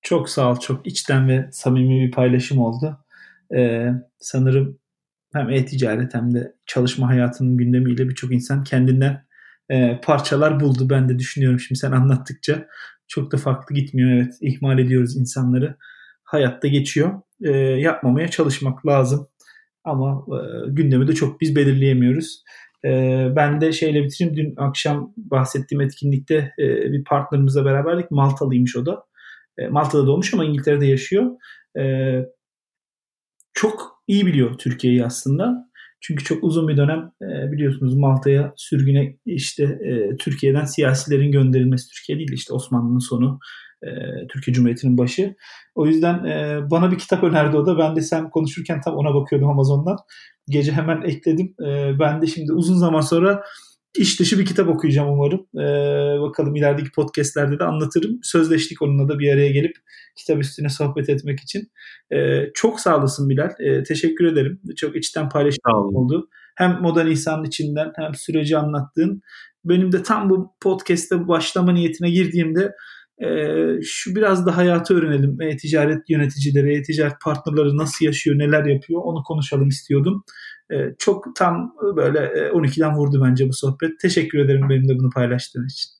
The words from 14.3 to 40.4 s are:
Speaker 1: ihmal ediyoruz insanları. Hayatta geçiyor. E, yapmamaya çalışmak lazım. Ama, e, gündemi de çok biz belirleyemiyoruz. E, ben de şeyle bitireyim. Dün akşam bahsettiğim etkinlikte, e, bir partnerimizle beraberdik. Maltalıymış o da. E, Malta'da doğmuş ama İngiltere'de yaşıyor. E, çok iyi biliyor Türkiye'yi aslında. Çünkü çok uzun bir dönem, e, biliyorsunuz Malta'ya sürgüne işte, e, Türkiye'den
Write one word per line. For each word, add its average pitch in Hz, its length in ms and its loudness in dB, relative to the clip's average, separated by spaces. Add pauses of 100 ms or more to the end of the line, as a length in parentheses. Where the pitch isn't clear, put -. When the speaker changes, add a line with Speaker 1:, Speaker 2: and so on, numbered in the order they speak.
Speaker 1:
ihmal 135 380 0
ediyoruz 127 380 2
insanları. 127 600 -2 (460)
Hayatta 143 440 0
geçiyor. 143 540 0 (220)
E, 156 140 0
yapmamaya 135 680 0
çalışmak 139 600 -2
lazım. 139 400 2 (560)
Ama, 135 460 -4
e, 113 400 -8
gündemi 139 380 4
de 160 60 2
çok - 280 -2
biz 151 140 0
belirleyemiyoruz. 135 880 2 (420)
E, 135 40 0 (460)
ben 147 260 2
de 160 100 2
şeyle 156 320 0
bitireyim. 151 320 -2
Dün 151 220 -2
akşam 139 600 -4
bahsettiğim 135 640 -2
etkinlikte, 139 760 -2
e, 123 320 0
bir 143 120 -2
partnerimizle 139 640 0
beraberdik. 160 460 0
Maltalıymış 135 640 2
o 123 100 -4
da. 175 180 -6 (540)
E, - 100 -8
Malta'da 143 400 2
doğmuş 160 260 0
ama 175 120 2
İngiltere'de 143 400 0
yaşıyor. 185 460 2 (480)
E, 131 360 -2 (1400)
çok - 540 -4
iyi 202 180 2
biliyor 131 320 2
Türkiye'yi 123 480 0
aslında. 175 680 -4 (300)
Çünkü 147 220 -6
çok - 200 -4
uzun 160 240 0
bir 147 100 2
dönem, 156 340 0 (100)
e, 147 300 -6
biliyorsunuz 135 460 0
Malta'ya 139 580 2
sürgüne 139 720 0
işte, 151 380 -4
e, 127 540 -2
Türkiye'den 139 480 0